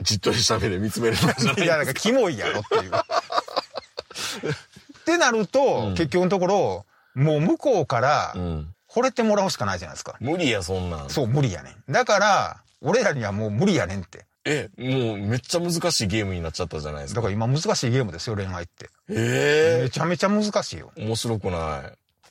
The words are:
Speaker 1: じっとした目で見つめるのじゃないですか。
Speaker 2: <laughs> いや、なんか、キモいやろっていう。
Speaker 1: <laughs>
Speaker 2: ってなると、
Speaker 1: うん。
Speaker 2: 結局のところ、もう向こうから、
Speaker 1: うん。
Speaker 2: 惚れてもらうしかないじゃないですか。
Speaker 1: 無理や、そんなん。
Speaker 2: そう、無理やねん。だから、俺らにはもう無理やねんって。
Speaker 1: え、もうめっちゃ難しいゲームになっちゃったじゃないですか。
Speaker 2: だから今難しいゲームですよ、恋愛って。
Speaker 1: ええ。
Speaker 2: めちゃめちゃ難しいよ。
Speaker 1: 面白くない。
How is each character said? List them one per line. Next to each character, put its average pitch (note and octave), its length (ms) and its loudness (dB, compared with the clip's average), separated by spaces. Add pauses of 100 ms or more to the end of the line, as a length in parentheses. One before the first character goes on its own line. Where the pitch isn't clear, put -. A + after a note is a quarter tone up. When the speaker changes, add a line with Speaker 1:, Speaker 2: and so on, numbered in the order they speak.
Speaker 1:
じ G#2+ 140 0
っ F#2+ 40 -2
と - 120 0
し A#2 160 0
た A2 120 0
目 G#2 100 0
で F#2 80 -2
見 G#2 120 -2
つ G#2+ 120 -4
め A2+ 100 2
る G#2+ 40 0
の - 40 -2
じ - 60 4
ゃ - 20 4
な A#3 60 2
い - 20 -4
で - 60 -6
す - 140 2
か。 G3+ 60 0
Speaker 2:
<laughs> - 20 2
い E3+ 40 2
や、 E3 100 4
な C#3+ 60 0
ん - 20 0
か、 C3 80 -2
キ G#3+ 200 0
モ A#3+ 160 4
い A#2+ 80 -4
や F2 100 -4
ろ G#2 140 -2
っ - 20 -14
て - 120 -2
い - 120 0
う。 - 80 -10
Speaker 1:
<laughs> - 0 -
Speaker 2:
っ - 40 2 (2000)
て E4+ 140 4
な D4 140 4
る A3 160 0
と、 F#3 400 2
Speaker 1:
う - 40 -2
ん。 F#2 40 -2
Speaker 2:
結 E3+ 120 2
局 F3+ 160 2
の F#3 60 2
と G3 100 2
こ F3 80 2
ろ、 C#3+ 380 2 (300)
も D3 220 4
う D3 40 2
向 C4 160 2
こ B3 240 2
う C3+ 40 0
か B2 140 0
ら、 A#2+ 360 2
Speaker 1:
う F#2+ 40 -6
ん。 E2 340 -4 (160)
Speaker 2:
惚 A#3 120 0
れ C4 100 2
て A#3+ 120 0
も G#3+ 120 4
ら G3 100 4
う F3+ 40 0
し - 80 -6
か A2 80 -4
な G2 100 0
い F2 40 -6
じ F2 60 -10
ゃ D2+ 40 -12
な C#2 40 -14
い - 20 -16
で - 20 -12
す - 80 -14
か。 - 140 -12
Speaker 1:
無 C#3+ 180 -2
理 D#3+ 120 0
や、 G2+ 140 0
そ F#2+ 120 -4
ん F2+ 140 -4
な D#2 160 -8
ん。 - 40 -12
Speaker 2:
そ D3 140 -2
う、 A2 40 0
無 C#3 140 2
理 A#2+ 100 2
や D#2 120 -10
ね - 120 -20 (140)
ん。 - 20 -6
だ A#3 140 2
か G#3 140 4
ら、 F3 420 2 (200)
俺 G#3 220 2
ら F#3+ 80 4
に C3+ 120 -4
は G2 100 -2
も G#2+ 140 -2
う G2+ 40 -4
無 B2 140 2
理 G3+ 100 4
や G#2 100 2
ね G2 120 -6
ん F#2+ 40 -6
っ - 40 -14
て。 - 200 -20 (200)
Speaker 1:
え、 C#3+ 320 -2
も B2+ 380 0
う - 20 -6
め G2+ 180 -2
っ C3 40 -2
ち - 180 -2
ゃ - 20 2
難 F3 140 0 (180)
し - 140 0
い - 20 0
ゲ G#2+ 160 0
ー - 20 -2
ム F#2+ 80 -4
に F2 80 -4
な E2 80 -6
っ - 40 -6
ち - 80 -6
ゃ F2+ 40 -2
っ D#2+ 40 -10
た D#2 100 -8
じ D2+ 80 -8
ゃ D2+ 60 -8
な D2 60 -10
い - 20 -10
で C#2+ 80 -10
す - 40 -8
か。 G#2 40 -4
Speaker 2:
だ A2+ 60 0
か G#2+ 40 0
ら G2 60 -2
今 A2 140 -2
難 C3+ 120 2 (160)
し C#3 120 -2
い A#2 40 0
ゲ C3 100 2
ー A#2 40 -2
ム F2 80 -8
で E2 60 -12
す - 80 -10
よ、 G#2+ 100 -4
恋 G2 80 -4
愛 F2+ 180 -8
っ E2+ 40 -12
て。 - 220 -20 (200)
Speaker 1:
え C#3+ 720 2
え。 - 20 0
Speaker 2:
め B2+ 60 -2
ち - 100 -4
ゃ D#3+ 60 0
め F3 120 0
ち - 60 0
ゃ G3 60 2
難 G#3 140 2 (200)
し - 100 -10
い - 60 -10
よ。 - 160 -18
Speaker 1:
面 A2 220 -4
白 A2+ 220 -2
く F#2+ 120 -4
な D#2 340 -4
い。 D2 60 -16 (400)